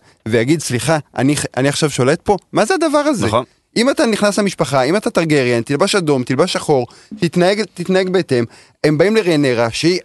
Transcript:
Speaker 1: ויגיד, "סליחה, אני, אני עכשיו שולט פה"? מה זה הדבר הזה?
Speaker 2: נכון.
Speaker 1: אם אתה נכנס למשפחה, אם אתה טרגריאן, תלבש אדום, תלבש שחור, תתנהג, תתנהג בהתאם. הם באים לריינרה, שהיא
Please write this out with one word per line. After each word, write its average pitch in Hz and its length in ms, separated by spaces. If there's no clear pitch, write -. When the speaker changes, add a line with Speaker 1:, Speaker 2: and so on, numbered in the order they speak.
Speaker 1:
ויגיד, 120 360
"סליחה, 127 360
אני, 135 180
אני 135 120
עכשיו 147 200
שולט 135 340
פה"? 202 140
מה 175 120
זה 370 80
הדבר 311 240
הזה? 285 300
Speaker 2:
נכון. 113 160
Speaker 1:
אם 233 120
אתה 220 160
נכנס 208 340
למשפחה, 160 440
אם 151 120
אתה 214 140
טרגריאן, 139 520
תלבש 143 340
אדום, 147 280
תלבש 143 300
שחור, 135 340
תתנהג, 180 440
תתנהג 185 360
בהתאם. 160 360
הם 151 140
באים 190 180
לריינרה, 147 560
שהיא 175 340